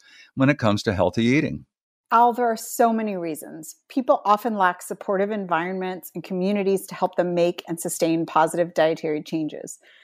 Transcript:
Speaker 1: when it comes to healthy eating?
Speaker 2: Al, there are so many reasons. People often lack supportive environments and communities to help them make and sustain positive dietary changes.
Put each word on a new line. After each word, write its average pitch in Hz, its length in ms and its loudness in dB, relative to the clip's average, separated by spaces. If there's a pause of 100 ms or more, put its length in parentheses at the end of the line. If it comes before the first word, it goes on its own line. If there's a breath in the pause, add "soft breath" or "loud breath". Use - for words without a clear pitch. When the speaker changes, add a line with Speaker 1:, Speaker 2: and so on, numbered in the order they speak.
(360 soft breath)
Speaker 1:
when 135 140 4
it 147 100 0
comes 104 240 2
to 107 100 0
healthy 90 320 2
eating? 139 400 0 (460)
Speaker 2:
Al, 240 200 6
there 240 140 -2
are 226 120 0
so 233 360 2
many 214 240 -4
reasons. 160 580 -10 (140)
People 277 340 2
often 208 320 2
lack 185 280 2
supportive 202 480 -2
environments 185 800 -4
and 170 100 -8
communities 196 640 0
to - 80 -14
help 180 200 -2
them 180 180 0
make 175 340 0
and 170 120 -6
sustain 165 480 0
positive 165 480 0
dietary 156 480 0
changes. - 560 -6 (240 soft breath)